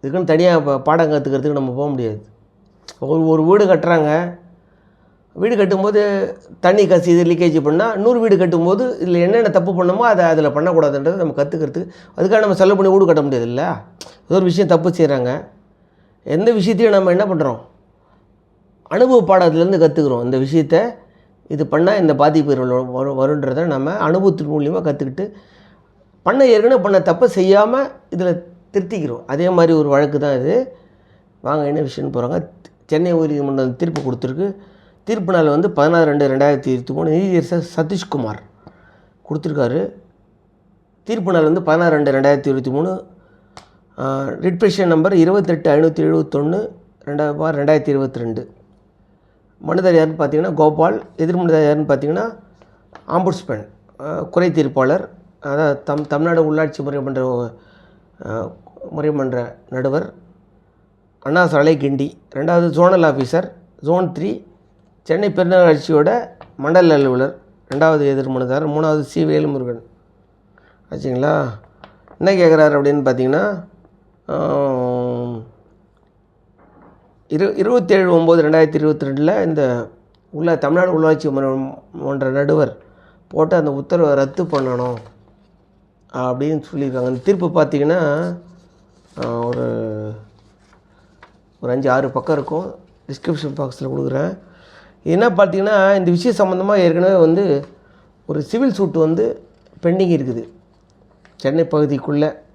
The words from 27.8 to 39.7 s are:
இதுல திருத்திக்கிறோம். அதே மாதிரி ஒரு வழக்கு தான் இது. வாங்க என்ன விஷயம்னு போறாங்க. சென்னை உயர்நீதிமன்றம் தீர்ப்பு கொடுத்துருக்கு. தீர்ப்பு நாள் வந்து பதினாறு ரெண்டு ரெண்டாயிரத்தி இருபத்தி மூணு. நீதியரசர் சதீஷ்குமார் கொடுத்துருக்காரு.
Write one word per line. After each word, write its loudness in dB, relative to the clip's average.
இதுல -2
திருத்திக்கிறோம். -4
அதே -2
மாதிரி 4
ஒரு 2
வழக்கு 2
தான் 0
இது. -2
வாங்க -2
என்ன -2
விஷயம்னு -6
போறாங்க. -6
சென்னை 0
உயர்நீதிமன்றம் -2
தீர்ப்பு -4
கொடுத்துருக்கு. -6
தீர்ப்பு -4
நாள் 4
வந்து 2
பதினாறு 4
ரெண்டு 2
ரெண்டாயிரத்தி 0
இருபத்தி -4
மூணு. -2
நீதியரசர் 0
சதீஷ்குமார் -6
கொடுத்துருக்காரு. -4